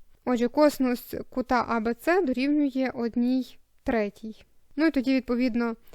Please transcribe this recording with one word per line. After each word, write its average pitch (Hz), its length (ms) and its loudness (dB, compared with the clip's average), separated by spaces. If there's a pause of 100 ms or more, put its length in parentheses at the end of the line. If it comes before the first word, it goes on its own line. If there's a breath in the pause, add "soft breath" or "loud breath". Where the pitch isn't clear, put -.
(240)
Отже, 240 240 0
косинус 269 680 2 (160)
кута 247 380 0
А 233 120 0
Б 233 140 -2
Ц 349 280 0
дорівнює 262 720 0
одній 247 640 -2 (240)
третій. 220 600 -4 (320)
Ну 302 100 2
і 320 40 4
тоді, 269 240 0
відповідно, 233 600 -2 (180 soft breath)